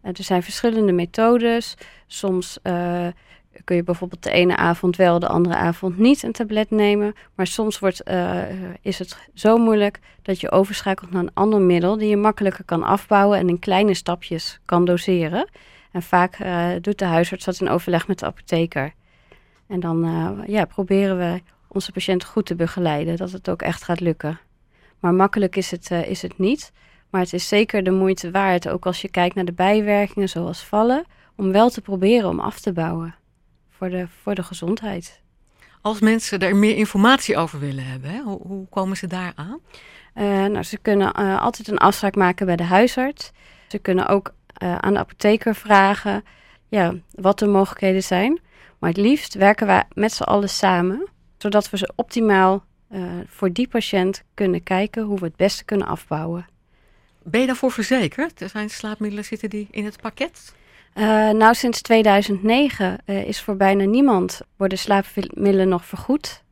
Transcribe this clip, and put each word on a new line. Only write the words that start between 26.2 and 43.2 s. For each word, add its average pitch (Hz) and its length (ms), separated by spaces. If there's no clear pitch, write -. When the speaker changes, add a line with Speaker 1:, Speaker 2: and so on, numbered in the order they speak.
Speaker 1:
het 180 160
niet. 214 340
Maar 185 100
het 180 120
is 180 160
zeker 214 360
de 185 60
moeite 190 400
waard, 185 380
ook - 180
als 180 160
je 196 60
kijkt 180 260
naar 185 100
de 175 80
bijwerkingen 202 760
zoals 170 340
vallen, 247 420
om 190 160
wel 220 180
te 226 100
proberen 196 480
om 170 120
af - 200
te 202 120
bouwen 165 420
voor 185 200
de, 180 160
voor 202 120
de 190 80
gezondheid. 190 800
Speaker 2:
Als 214 200
mensen 220 380
er 190 180
meer 214 200
informatie 214 600
over 156 220
willen 135 280
hebben, 131 240
hè, 220 120
hoe, 202 200
hoe 190 260
komen 190 280
ze - 100
daar 180 280
aan? 196 240
Speaker 1:
Eh, 208 100
nou, 196 380
ze 190 160
kunnen, 202 340
eh, 190 300
altijd 233 260
een 208 100
afspraak 196 360
maken 185 320
bij 175 100
de 170 80
huisarts. 240 640